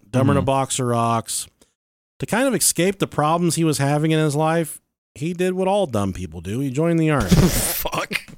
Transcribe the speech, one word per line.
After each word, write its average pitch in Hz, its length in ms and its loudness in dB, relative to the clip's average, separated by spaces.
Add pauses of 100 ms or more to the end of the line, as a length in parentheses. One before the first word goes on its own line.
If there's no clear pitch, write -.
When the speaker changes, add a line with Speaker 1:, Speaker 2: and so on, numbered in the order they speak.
(100)
Speaker 1:
dumber 135 240 4
than - 20 4
a 139 40 4
Speaker 2:
Mm-hmm. 131 60 0
Speaker 1:
box 135 320 0
of 131 80 -2
rocks. 117 600 0 (720)
To - 80 -8
kind 247 200 0
of 254 80 0
escape 185 440 0
the 160 80 -2
problems 165 480 0
he 165 100 0
was 151 140 0
having 147 320 0
in 160 100 2
his 151 160 0
life, 160 460 -2 (320)
he 170 180 -6
did 180 220 -2
what 185 120 -2
all 196 200 2
dumb 101 260 -2
people 87 300 -10
do. 101 180 -6
He 139 100 -4
joined 165 300 0
the 156 100 2
army. 143 200 2
Speaker 2:
<laughs> - 0 -
Fuck. - 880 0 (180)